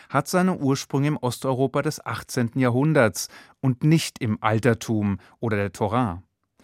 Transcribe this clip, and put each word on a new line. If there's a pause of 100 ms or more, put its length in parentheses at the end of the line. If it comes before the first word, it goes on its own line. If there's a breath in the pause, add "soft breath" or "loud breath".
hat
seine
Ursprünge
im
Osteuropa
des
achtzehnten
Jahrhunderts (320 loud breath)
und
nicht
im
Altertum (220 loud breath)
oder
der
Torah. (420 loud breath)